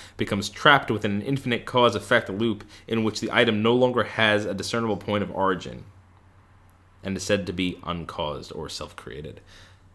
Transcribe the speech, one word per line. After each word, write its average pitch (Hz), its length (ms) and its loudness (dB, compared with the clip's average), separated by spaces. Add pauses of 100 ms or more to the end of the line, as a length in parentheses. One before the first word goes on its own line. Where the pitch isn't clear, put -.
(160)
becomes 104 320 -2
trapped - 420 4
within 107 220 0
an 101 100 -2
infinite 127 440 -2
cause-effect 117 640 2
loop 104 340 -2 (240)
in 113 160 0
which 107 160 -2
the - 140 -4
item 113 280 4
no 117 140 4
longer 123 280 2
has 104 420 2
a 92 80 -4
discernible 107 440 -2
point 104 240 -2
of 90 100 -4
origin 90 520 -2 (1200)
and 98 120 -6
is 92 80 -6
said 101 240 0
to 95 60 -4
be 90 300 -2
uncaused 80 720 -6
or 76 120 -8
self-created. - 720 -14 (560)